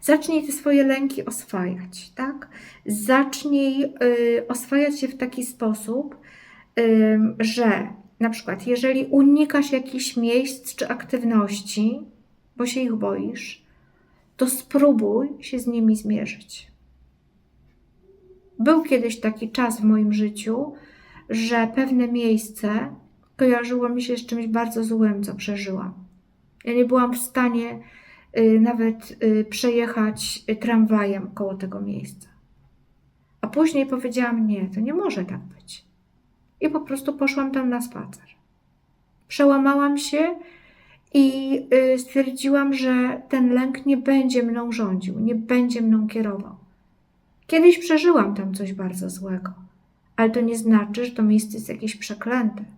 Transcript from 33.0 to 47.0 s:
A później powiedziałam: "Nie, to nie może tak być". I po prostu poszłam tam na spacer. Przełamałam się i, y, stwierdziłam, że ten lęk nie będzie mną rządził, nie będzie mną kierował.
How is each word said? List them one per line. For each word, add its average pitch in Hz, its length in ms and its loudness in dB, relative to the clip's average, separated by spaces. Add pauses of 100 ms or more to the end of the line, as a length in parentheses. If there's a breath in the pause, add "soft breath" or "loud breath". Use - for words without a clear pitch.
A 220 60 -8
później 302 380 2
powiedziałam: 240 640 -2
"Nie, 196 280 -2
to 202 40 -6
nie 247 140 -2
może 320 320 -2
tak - 140 -10
być". - 460 -20 (760)
I 311 80 0
po 302 100 -4
prostu 277 340 -6
poszłam 277 380 -2
tam 262 180 -2
na 240 120 -2
spacer. - 440 -14 (1000)
Przełamałam 285 720 4
się 320 380 0 (800 loud breath)
i, 269 460 2 (340)
y, 254 60 0
stwierdziłam, 269 760 0
że 254 560 0
ten 247 240 2
lęk 262 320 0
nie 277 120 4
będzie 254 460 2
mną 233 280 -4
rządził, 190 480 -2
nie 226 160 0
będzie 240 460 0
mną 220 260 4
kierował. 208 480 -4 (920)